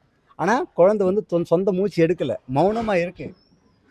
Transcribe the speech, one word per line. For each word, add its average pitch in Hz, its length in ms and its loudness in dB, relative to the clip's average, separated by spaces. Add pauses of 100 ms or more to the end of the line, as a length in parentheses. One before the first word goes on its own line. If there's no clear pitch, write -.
(360)
ஆனா 214 260 0
குழந்தை 196 440 2
வந்து 202 240 0
தொன்-, 170 140 0
சொந்த 190 280 0
மூச்சு 180 340 0
எடுக்கல, 160 300 -2 (180)
மௌனமா 208 400 0
இருக்கு. 175 400 -6 (560)